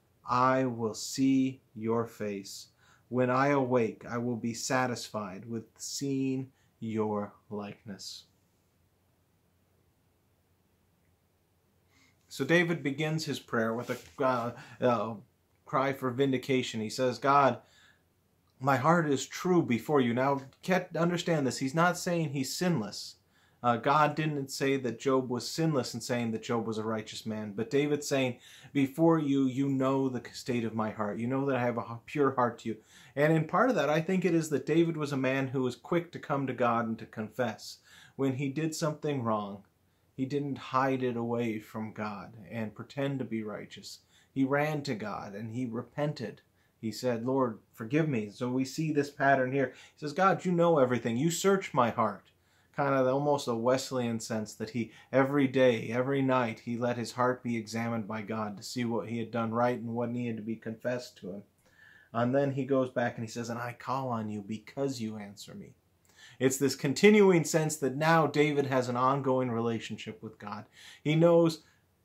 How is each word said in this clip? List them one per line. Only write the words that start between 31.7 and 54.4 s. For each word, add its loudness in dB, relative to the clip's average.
a -4
h-, -8
pure 2
heart 0
to -8
you." -4
And 6
in 2
part 4
of 2
that, 2
I 4
think 0
it 4
is 2
that 0
David 4
was -4
a -2
man 0
who -2
was 0
quick -2
to -10
come -2
to -2
God 2
and -4
to -14
confess. -6
When 0
he -4
did -2
something -2
wrong, -2
he -4
didn't -4
hide 0
it -2
away -2
from -10
God -10
and -8
pretend -6
to -6
be -6
righteous. -12
He 0
ran 0
to -4
God -8
and -10
he -4
repented. -6
He -6
said, -2
"Lord, 0
forgive 0
me." -2
So -4
we 0
see -2
this 2
pattern 4
here. 0
He -20
says, -8
"God, 4
you 2
know 6
everything. 2
You 2
search 0
my 4
heart." -2
Kind 0
of 4
almost 0
a 0
Wesleyan 0
sense -6